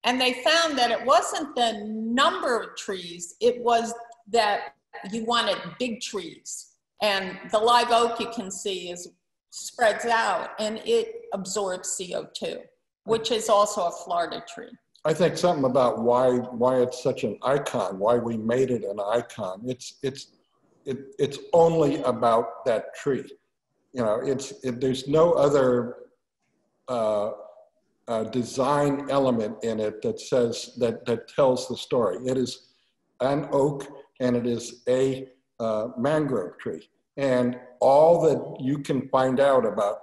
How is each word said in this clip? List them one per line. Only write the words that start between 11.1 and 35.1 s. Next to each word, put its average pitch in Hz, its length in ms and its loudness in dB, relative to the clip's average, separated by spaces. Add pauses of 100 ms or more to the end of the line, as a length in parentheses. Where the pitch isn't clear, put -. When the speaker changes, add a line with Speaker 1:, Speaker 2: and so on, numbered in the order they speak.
Speaker 1:
absorbs 185 580 -4
C 180 260 -8
O 156 80 -6 (100)
two, - 240 -6 (460)
which 220 260 -2
is 220 180 -2
also 208 340 4
a 170 80 0
Florida 170 520 -6 (100)
tree. - 200 -16 (320)
Speaker 2:
I 156 80 2
think 160 240 2
something 165 280 2
about 123 380 2
why, 123 280 4
why 123 500 2
it's 120 220 0
such 135 220 -2
an 104 180 -4
icon, 120 560 0
why 113 180 4
we 117 200 -2
made 120 340 0
it 113 140 -2
an 101 140 -6
icon. 104 680 -4
It's, - 360 -10
it's, 139 260 -6 (580)
it, 135 120 -6 (200)
it's 143 200 -2 (140)
only 160 500 4
about 117 640 0
that 110 300 -2
tree. - 360 -4 (640)
You 123 100 -4
know, 110 220 2
it's, 135 280 -4 (120)
it, 123 160 -4
there's 131 260 -2
no 160 260 4
other, 131 640 2 (920)
uh, 107 440 0 (760)
uh, 113 160 -2
design 135 880 0
element 127 520 0
in 113 160 -2
it 107 240 -4
that 110 180 -4
says, 120 580 -2
that, 117 260 -2
that 117 240 -4
tells 127 400 2
the 120 80 -6
story. 113 500 -2
It 127 100 0
is - 360 -6 (480)
an 143 320 0
oak 143 340 0 (340)
and 123 160 2
it 120 100 -2
is 117 420 -4
a, 131 400 0 (320)